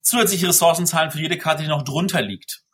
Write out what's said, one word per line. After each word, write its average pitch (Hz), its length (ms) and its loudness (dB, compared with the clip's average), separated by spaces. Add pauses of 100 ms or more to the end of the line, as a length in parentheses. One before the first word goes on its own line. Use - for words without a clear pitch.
zusätzliche 190 460 0
Ressourcen 170 380 4
zahlen 160 260 0
für 151 80 -6
jede 160 180 -2
Karte, 156 240 -2
die 151 60 -6
noch 147 140 0
drunter 160 380 -2
liegt. - 420 -10 (120)